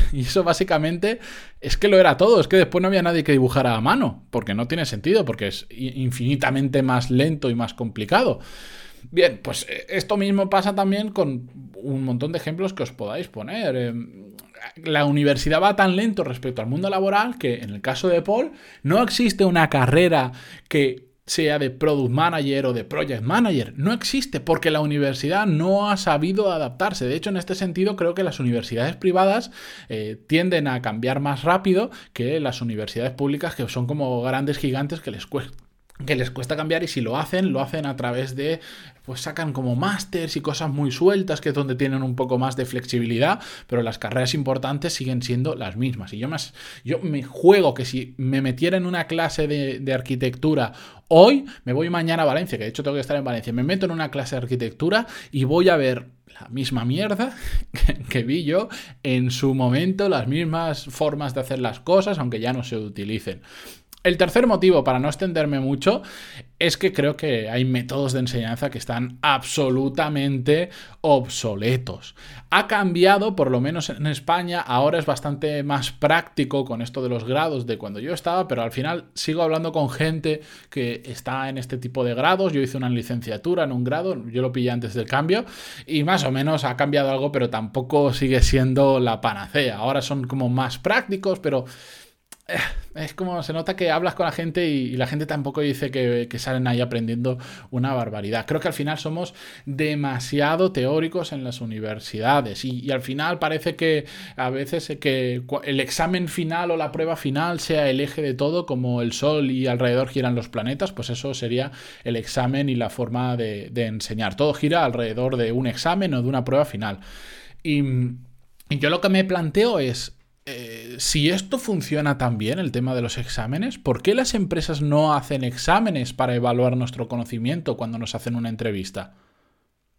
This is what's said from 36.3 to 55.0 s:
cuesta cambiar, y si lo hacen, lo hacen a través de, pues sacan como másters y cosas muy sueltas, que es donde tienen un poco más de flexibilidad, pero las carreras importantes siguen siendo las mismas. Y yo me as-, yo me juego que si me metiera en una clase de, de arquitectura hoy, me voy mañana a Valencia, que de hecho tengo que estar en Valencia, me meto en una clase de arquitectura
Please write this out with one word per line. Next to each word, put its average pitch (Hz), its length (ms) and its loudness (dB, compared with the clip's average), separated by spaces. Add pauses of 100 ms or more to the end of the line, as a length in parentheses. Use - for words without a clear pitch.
cuesta 131 260 -4
cambiar, 156 260 0
y 160 60 -2
si 135 120 -4
lo 113 160 -2
hacen, 180 360 0
lo 131 80 0
hacen 147 260 -4
a 139 80 -4
través 127 400 -4
de, 156 260 -2 (440)
pues 127 160 -10
sacan 156 320 -4
como 127 240 0
másters 175 600 -2
y 147 40 -2
cosas 151 300 -2
muy 143 200 0
sueltas, 180 500 2
que 151 100 -2
es 135 40 -2
donde 135 220 0
tienen 135 260 0
un 127 140 -2
poco 127 220 0
más 131 180 -2
de 127 80 -2
flexibilidad, 123 760 0 (280)
pero 120 140 0
las 113 160 -4
carreras 127 360 -2
importantes 135 600 -2
siguen 127 280 -2
siendo 127 320 -2
las 101 220 -8
mismas. 113 360 -4
Y 104 60 -10
yo 123 100 -4
me 160 80 -4
as-, - 180 -10 (300)
yo - 140 -2
me 147 240 -2
juego 175 520 6
que 131 100 -4
si 127 320 -6
me 135 260 0
metiera 135 340 0
en 180 100 -2
una 175 200 -4
clase 165 400 0
de, 143 320 -2
de 135 160 -2
arquitectura 127 800 0 (360)
hoy, 254 360 10 (200)
me 123 80 -2
voy 165 180 0
mañana 165 320 0
a 151 40 4
Valencia, 151 320 0
que 107 60 -4
de 110 60 -4
hecho 147 120 -6
tengo 139 120 0
que 139 80 -2
estar 147 140 -2
en 135 80 -2
Valencia, 120 280 -4
me 123 100 0
meto 190 240 0
en 170 60 -4
una 160 180 -4
clase 135 240 -6
de 123 80 -4
arquitectura 127 640 -2 (240)